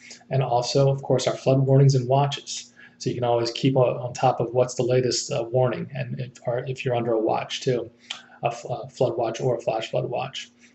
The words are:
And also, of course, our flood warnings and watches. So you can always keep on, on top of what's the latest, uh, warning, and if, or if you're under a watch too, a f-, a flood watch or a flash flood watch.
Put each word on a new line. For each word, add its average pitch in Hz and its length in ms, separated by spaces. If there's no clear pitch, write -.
And 131 100
also, 123 480
of 139 140
course, 127 240
our - 100
flood 135 300
warnings 135 300
and 120 100
watches. 139 640
So - 120
you - 60
can 120 80
always 117 260
keep 135 260
on, 120 200
on 120 160
top - 260
of 113 160
what's 127 220
the 123 80
latest, 123 480
uh, 127 180
warning, 123 420
and 131 280
if, - 260
or 120 220
if 131 160
you're 123 100
under 117 200
a 110 60
watch 117 400
too, 123 300
a - 20
f-, - 240
a 127 180
flood 117 280
watch 117 240
or 127 160
a - 40
flash 113 300
flood 123 180
watch. - 440